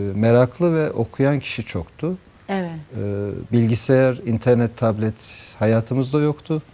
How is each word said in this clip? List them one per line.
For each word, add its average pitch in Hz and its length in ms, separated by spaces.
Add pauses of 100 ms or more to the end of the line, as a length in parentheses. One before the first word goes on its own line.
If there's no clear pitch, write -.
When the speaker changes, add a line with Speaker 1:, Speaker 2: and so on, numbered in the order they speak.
(140)
Speaker 1:
meraklı 120 600
ve 156 160
okuyan 135 500
kişi - 240
çoktu. 151 520 (320)
Speaker 2:
Evet. 190 220 (300)
Speaker 1:
E, - 0 (520)
bilgisayar, 120 760
internet, 117 500
tablet 110 380 (440)
hayatımızda 123 600
yoktu. 151 420 (120)